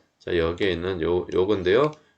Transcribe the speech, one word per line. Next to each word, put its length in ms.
자, 180
여기에 340
있는 300
요, 320
요건데요. 580